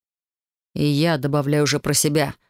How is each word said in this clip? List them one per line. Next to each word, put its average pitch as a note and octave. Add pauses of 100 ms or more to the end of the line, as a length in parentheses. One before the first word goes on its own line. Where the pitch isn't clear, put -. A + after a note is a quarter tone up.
(720)
и D3
я D3
добавляю D3
уже C#3+
про D3
себя. D3 (140)